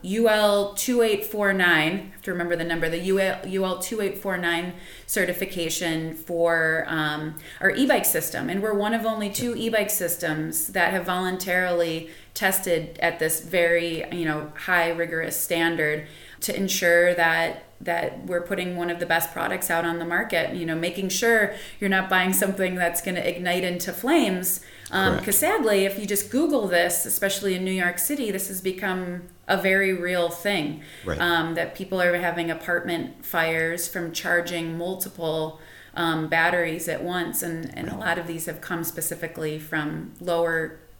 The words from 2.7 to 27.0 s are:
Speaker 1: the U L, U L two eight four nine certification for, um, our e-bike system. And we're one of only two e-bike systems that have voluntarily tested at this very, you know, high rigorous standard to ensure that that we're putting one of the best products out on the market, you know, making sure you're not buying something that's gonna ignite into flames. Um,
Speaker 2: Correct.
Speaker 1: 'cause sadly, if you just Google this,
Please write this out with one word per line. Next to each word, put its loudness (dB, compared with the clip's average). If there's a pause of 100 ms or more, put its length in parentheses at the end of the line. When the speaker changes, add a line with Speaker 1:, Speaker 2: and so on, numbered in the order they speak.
Speaker 1:
the -2
U 2
L, 0
U 0
L -2
two -4
eight -2
four -2
nine -2 (340)
certification -2
for, 2
um, -2 (260)
our 4
e-bike 4
system. 0
And -2
we're 0
one 2
of 0
only -2
two -2
e-bike 0
systems -2
that 2
have -2
voluntarily 0 (240)
tested 0
at 2
this 0
very, 2 (100)
you -2
know, -4
high 2
rigorous -2
standard 0 (360)
to -2
ensure 4
that 2 (180)
that -4
we're -2
putting -4
one -2
of -4
the -2
best 0
products -2
out 2
on -2
the -4
market, 0
you -2
know, -2
making -2
sure 4 (260)
you're 0
not 2
buying 4
something 2
that's 0
gonna -4
ignite 0
into -2
flames. 2 (300)
Um, 2
Speaker 2:
Correct. -2
Speaker 1:
'cause 2
sadly, 4
if -2
you -6
just -2
Google 2
this, 2